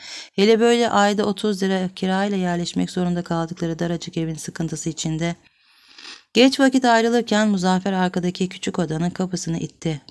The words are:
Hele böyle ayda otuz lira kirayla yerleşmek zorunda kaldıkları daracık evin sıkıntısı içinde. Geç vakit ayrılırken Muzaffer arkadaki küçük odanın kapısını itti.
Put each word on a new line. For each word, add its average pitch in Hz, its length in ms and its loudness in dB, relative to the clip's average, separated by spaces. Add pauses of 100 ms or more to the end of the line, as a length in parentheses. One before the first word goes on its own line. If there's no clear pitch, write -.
(320)
Hele 214 280 4
böyle 233 300 2
ayda 202 360 2
otuz 202 360 -2
lira 190 320 0
kirayla 196 420 -2
yerleşmek 180 540 -2
zorunda 175 320 -2
kaldıkları 165 560 -4
daracık 170 380 -4
evin 160 180 -4
sıkıntısı 160 540 -8
içinde. 160 480 -4 (1000)
Geç 262 260 6
vakit 262 240 4
ayrılırken 226 640 4
Muzaffer 185 440 2
arkadaki 180 560 0
küçük - 300 -8
odanın 165 320 -2
kapısını 180 480 -4
itti. 156 520 -6